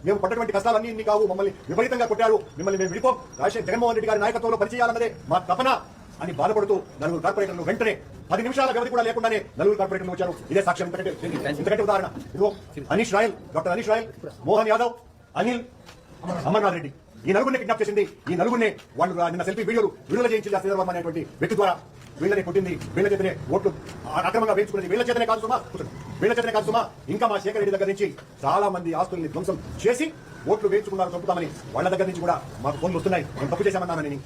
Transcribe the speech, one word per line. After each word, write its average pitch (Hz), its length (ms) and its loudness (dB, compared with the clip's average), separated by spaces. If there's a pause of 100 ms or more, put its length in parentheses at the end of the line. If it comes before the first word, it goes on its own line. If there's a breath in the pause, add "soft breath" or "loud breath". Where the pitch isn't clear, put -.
మేము 202 120 4
పడ్డటువంటి 208 360 0
కష్టాలన్నీ 220 360 2
ఇన్ని 220 140 -6
కావు, 208 240 4
మమ్మల్ని 196 260 0 (160)
విపరీతంగా 233 360 2
కొట్టారు, 220 340 4 (180)
మిమ్మల్ని 190 200 0
మేము 190 120 2
విడిపోం, 226 280 2 (220)
రాజశేఖర్ 202 280 0
జగన్మోహన్ 233 280 2
రెడ్డి 220 140 0
గారి 214 100 2
నాయకత్వంలో 226 380 0
పనిచేయాలన్నదే 233 580 0 (140)
మా 165 80 2
తపన" 180 440 2 (400)
అని 170 120 -6
బాధపడుతూ 196 480 2 (200)
నలుగురు 160 200 -2
కార్పొరేటర్లు 180 400 0
వెంటనే 220 400 0 (300)
పది 202 100 2
నిమిషాల 262 300 2
వ్యవధి 240 180 0
కూడా 240 120 2
లేకుండానే 226 440 2 (140)
నలుగురు 202 180 4
కార్పొరేటర్లు 185 360 0
వచ్చారు. 180 200 -2 (180)
ఇదే 190 100 4
సాక్ష్యం, 180 260 0
ఇంతకంటే, 175 300 -4 (320)
ఇంతకంటే 202 340 0
ఉదాహరణ. 196 260 2 (240)
ఇదిగో 202 200 2 (380)
అనీష్ 214 220 2
రాయల్, 214 200 4 (200)
డాక్టర్ 175 200 0
అనీష్ 214 160 -2
రాయల్, 226 180 2 (380)
మోహన్ 214 220 4
యాదవ్, 233 260 4 (440)
అనిల్, 233 260 0 (840)
అమర్నాథ్ 196 280 4
రెడ్డి, 147 200 -6 (340)
ఈ 190 60 2
నలుగురిని 262 240 2
కిడ్నాప్ 220 240 0
చేసింది 208 280 0 (220)
ఈ 180 40 2
నలుగురినే. 226 400 2 (220)
వాళ్ళు 175 260 0
నిన్న 170 200 0
సెల్ఫీ 196 200 -2
వీడియోలు 214 280 2 (180)
విడుదల 240 200 2
చేయించింది 208 260 0
ఆ 190 40 2
శ్రీధర్ 196 200 0
వర్మ 180 100 0
అనేటువంటి 170 300 -4
వ్యక్తి 175 360 -4
ద్వారా. 185 240 2 (420)
వీళ్ళని 190 220 2
కొట్టింది, 175 360 -2 (140)
వీళ్ళ 202 180 2
చేతనే 190 240 0 (160)
ఓట్లు 196 220 0 (400)
అక్రమంగా 196 400 2
వేయించుకున్నది, 202 360 -2
వీళ్ళ 233 200 2
చేతనే 233 160 2
కాదు 220 160 0
సుమా, 233 160 0
కూర్చోండి, - 640 -10
వీళ్ళ 233 160 4
చేతనే 226 140 0
కాదు 214 140 2
సుమా, 220 240 2 (200)
ఇంకా 220 180 0
మా 202 100 2
శేఖర్ 208 200 -2
రెడ్డి 196 200 2
దగ్గర 190 100 2
నుంచి 190 280 0 (300)
చాలా 196 240 4
మంది 170 240 -4
ఆస్తుల్ని 170 340 -2
ధ్వంసం 165 340 -2 (260)
చేసి 294 260 2 (360)
ఓట్లు 208 200 2
వేయించుకున్నారు, 190 460 0
చంపుతామని 175 340 0 (240)
వాళ్ళ 170 160 2
దగ్గర 190 160 2
నుంచి 170 160 -4
కూడా 170 200 0 (200)
మాకు 139 160 0
ఫోన్లు 170 200 0
వస్తున్నాయి, 170 380 0
మేము 135 200 -2
తప్పు 208 80 -2
చేశామన్నానని. 170 640 -2